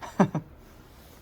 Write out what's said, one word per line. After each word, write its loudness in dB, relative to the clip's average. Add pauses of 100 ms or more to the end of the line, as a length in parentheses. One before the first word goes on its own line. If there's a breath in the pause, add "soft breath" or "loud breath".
<laughs> 4 (800)